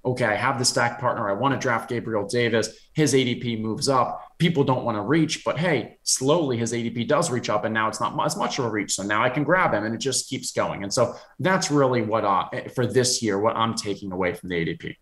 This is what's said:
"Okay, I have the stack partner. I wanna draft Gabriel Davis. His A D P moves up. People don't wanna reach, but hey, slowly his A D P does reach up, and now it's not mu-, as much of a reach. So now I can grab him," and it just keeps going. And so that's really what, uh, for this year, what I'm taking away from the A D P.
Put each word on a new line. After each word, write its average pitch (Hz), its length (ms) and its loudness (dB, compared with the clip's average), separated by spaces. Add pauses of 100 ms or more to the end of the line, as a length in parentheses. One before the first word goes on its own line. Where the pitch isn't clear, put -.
"Okay, 123 180 0
I 104 120 2
have 123 240 0
the 123 40 -2
stack 120 340 0
partner. 117 320 -2
I 98 40 0
wanna 123 260 0
draft 117 300 -2
Gabriel 110 360 -2
Davis. 113 440 0 (240)
His 147 200 2
A 135 80 6
D 123 140 0
P 117 220 -4
moves 110 320 -2
up. 123 340 2 (140)
People 143 260 2
don't 127 220 2
wanna 107 180 -2
reach, 156 400 0
but 117 140 -2
hey, 151 460 -2
slowly 135 520 0
his 117 180 -2
A 117 80 -2
D 117 80 -2
P 117 140 -4
does 147 260 2
reach 120 200 -2
up, 104 160 0
and 113 80 -2
now 110 160 2
it's 107 100 -8
not 110 160 -2
mu-, 107 80 0
as 156 140 -2
much - 220 -2
of 131 40 0
a 113 60 -2
reach. 104 260 -2
So 95 80 -6
now 104 180 2
I 123 80 4
can 147 140 0
grab 170 300 2
him," 104 100 0
and 113 100 -2
it 113 40 -4
just - 320 -2
keeps - 240 -6
going. 92 300 -2
And 98 100 -6
so - 220 2 (220)
that's 185 320 0
really 131 320 4
what, 107 220 0
uh, 98 240 2 (260)
for 123 140 2
this 123 340 2
year, 101 160 2
what 107 200 2
I'm 113 180 0
taking 101 380 -6
away 90 200 0
from 90 140 -12
the 90 80 -4
A 82 80 0
D 82 120 -2
P. - 260 -12